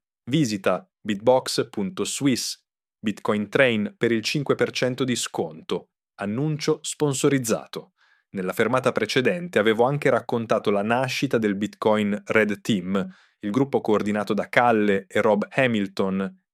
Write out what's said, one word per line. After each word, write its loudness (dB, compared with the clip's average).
Visita 0
bitbox 0
punto -4
swiss. -2
Bitcoin -2
Train 2
per 2
il 0
cinque -2
per 0
cento -2
di -2
sconto. -6
Annuncio -2
sponsorizzato. -2
Nella -4
fermata 0
precedente 0
avevo 4
anche 0
raccontato 0
la 0
nascita 0
del 0
Bitcoin 0
Red 2
Team, -2
il -8
gruppo 0
coordinato 0
da -4
Calle 4
e 0
Rob 4
Hamilton, -2